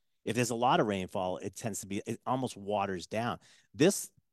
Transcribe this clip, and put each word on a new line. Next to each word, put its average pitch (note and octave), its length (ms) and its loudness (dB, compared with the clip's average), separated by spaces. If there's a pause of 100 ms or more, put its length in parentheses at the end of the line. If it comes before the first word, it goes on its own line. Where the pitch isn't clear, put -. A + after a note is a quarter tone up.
(260)
If G#2+ 100 -2
there's A#2+ 160 2
a A#2 40 -2
lot C3 240 4
of C3+ 80 4
rainfall, F#2 500 -2
it - 180 -8
tends G#2 240 -6
to G2 80 -12
be, G2 180 -4
it A#2 200 -6
almost B2 320 -2
waters G2 500 -2
down. G#2+ 320 -4 (340)
This, D#3 380 4 (220)